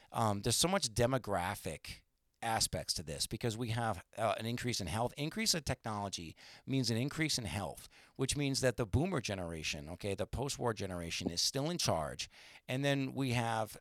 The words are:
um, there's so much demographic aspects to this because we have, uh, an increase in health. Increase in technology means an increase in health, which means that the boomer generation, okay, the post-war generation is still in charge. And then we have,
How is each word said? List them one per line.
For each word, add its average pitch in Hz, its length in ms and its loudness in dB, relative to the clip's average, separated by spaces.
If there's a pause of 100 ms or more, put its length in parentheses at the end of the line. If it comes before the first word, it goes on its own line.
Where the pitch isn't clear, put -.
(120)
um, 104 300 2
there's 120 140 2
so 165 120 6
much 185 260 2
demographic 101 1080 0 (440)
aspects 107 480 2
to 87 120 -4
this 73 240 -4
because 110 280 -2
we 120 120 -4
have, 113 340 0 (160)
uh, 107 200 4
an 110 80 -4
increase 120 340 -2
in 92 80 -2
health. 113 280 0
Increase 180 380 0
in 160 80 -2
technology 101 720 -4 (320)
means 127 240 2
an 113 60 2
increase 143 420 0
in 123 60 -4
health, 82 440 -4 (280)
which 135 200 0
means 135 240 2
that 127 160 4
the 127 80 2
boomer 135 360 2
generation, 82 680 -4
okay, 95 280 -2
the 92 100 0
post-war 127 480 0
generation 90 560 -4
is 87 100 -2
still 143 300 2
in 175 80 -2
charge. 78 500 0 (400)
And 131 160 0
then 139 300 2
we 131 160 0
have, 113 500 0